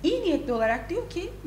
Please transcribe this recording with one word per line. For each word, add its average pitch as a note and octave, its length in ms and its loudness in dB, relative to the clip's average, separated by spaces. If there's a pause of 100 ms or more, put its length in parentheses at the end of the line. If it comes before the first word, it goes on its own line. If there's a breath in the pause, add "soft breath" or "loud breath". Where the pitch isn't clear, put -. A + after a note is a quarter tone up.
iyi A#4+ 180 4
niyetli C#4+ 320 2
olarak A3+ 360 2
diyor A4 200 -4
ki, F#4 200 -6 (160)